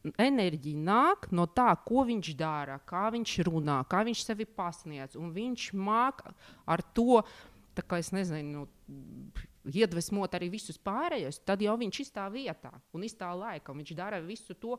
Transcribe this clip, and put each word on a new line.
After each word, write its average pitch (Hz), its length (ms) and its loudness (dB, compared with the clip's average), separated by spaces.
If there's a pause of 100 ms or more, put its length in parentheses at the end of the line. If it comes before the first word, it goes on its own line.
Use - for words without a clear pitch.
n-, 156 120 -6
enerģija 170 640 2
nāk 240 500 4
no 170 160 4
tā, 247 220 4 (160)
ko 254 200 4
viņš 214 300 0
dara, 143 460 -4
kā 196 320 -2
viņš 233 320 -2
runā, 151 400 2
kā 185 200 2
viņš 233 200 -2
sevi 220 220 -4
pasniedz, 156 680 -8
un 165 160 -6
viņš 233 420 -4
māk 220 500 2 (380)
ar 175 200 0
to, 240 380 6 (540)
tā 175 100 -6
kā, 175 140 -2
es 165 120 -4
nezinu, 151 560 -4 (1000)
iedvesmot 180 640 2
arī 180 180 -4
visus 185 300 -8
pārējos, 220 640 -4
tad 196 180 2
jau 208 140 4
viņš 233 240 -2
istā 202 320 -8
vietā 214 400 -8 (220)
un 170 100 -6
istā 185 320 -6
laikā, 180 380 -8
un 143 100 -10
viņš 151 140 -12
dara 190 260 -6
visu 180 320 -10
to, 240 240 -6